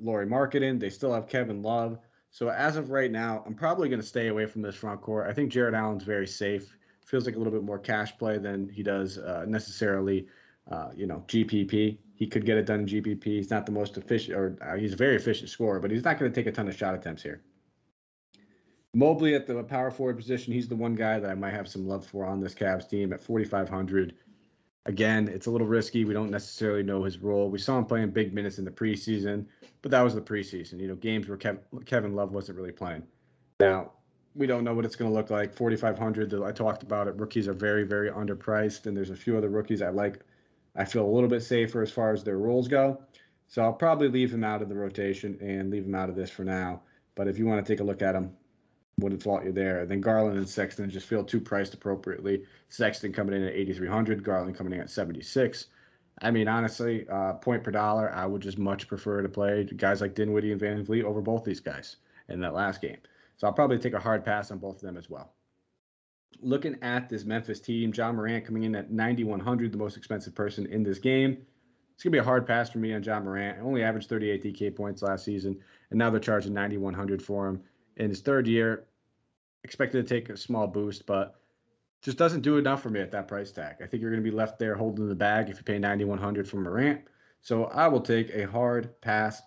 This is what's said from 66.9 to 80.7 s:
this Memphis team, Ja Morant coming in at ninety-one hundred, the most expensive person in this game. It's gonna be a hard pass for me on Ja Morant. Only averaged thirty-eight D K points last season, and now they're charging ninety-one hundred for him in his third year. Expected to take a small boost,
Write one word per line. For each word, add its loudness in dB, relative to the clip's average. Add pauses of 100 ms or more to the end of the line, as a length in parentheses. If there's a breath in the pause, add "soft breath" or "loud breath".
this -6
Memphis -4
team, -2
Ja 0
Morant -2
coming -2
in 0
at -6
ninety-one 0
hundred, 0
the -6
most -4
expensive -6
person -2
in -2
this 0
game. 2 (480 loud breath)
It's -18
gonna 4
be 6
a 6
hard 4
pass 2
for -4
me 0
on -4
Ja -2
Morant. -4
Only 0
averaged 0
thirty-eight 0
D -4
K -2
points -6
last -2
season, -4 (320 loud breath)
and 4
now 4
they're 4
charging 0
ninety-one -2
hundred -2
for -4
him -4 (360 loud breath)
in 0
his -4
third 4
year. 2 (800)
Expected 0
to 2
take -4
a -10
small 0
boost, -4